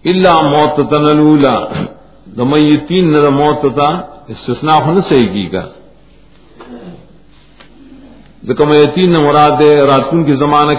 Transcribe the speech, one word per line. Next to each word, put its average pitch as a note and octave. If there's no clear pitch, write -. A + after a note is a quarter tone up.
الا F3+
موتتنا D3
الاولی. D3+
د A#2+
میتین D3+
نه D3+
د D3
موت D3
ته D3+
استثناء D3
خو D3+
نه F#3+
صحیح B2+
کیږي. F2+
ځکه B2+
میتین D3+
نه D#3+
مراد D3
ده D3
راتلونکي C#3+
زمانه D3